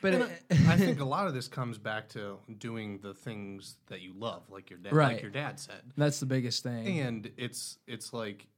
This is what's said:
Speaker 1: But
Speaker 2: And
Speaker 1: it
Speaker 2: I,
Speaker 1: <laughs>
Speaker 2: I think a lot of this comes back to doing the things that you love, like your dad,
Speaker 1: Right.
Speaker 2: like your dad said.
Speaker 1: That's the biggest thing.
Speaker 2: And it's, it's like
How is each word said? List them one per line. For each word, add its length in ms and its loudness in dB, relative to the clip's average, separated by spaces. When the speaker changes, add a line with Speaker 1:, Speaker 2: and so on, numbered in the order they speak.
Speaker 1:
But 120 4
Speaker 2:
And 100 6
Speaker 1:
it 200 -6
Speaker 2:
I, 60 10
Speaker 1:
<laughs> 0 -
Speaker 2:
I 40 8
think 220 6
a 60 0
lot 220 0
of 60 -2
this 140 -4
comes 300 -6
back 320 -6
to 300 -8
doing 420 -6
the 140 -12
things 640 -10
that 140 -12
you 120 -16
love, 360 -8
like 200 -16
your 100 -18
dad, 140 -6
Speaker 1:
Right. 200 6
Speaker 2:
like 80 -6
your 100 -10
dad 280 -6
said. 220 -14
Speaker 1:
That's 240 2
the 60 -4
biggest 380 -2
thing. 360 -2
Speaker 2:
And 380 -4
it's, 400 -8
it's 260 -10
like 340 -8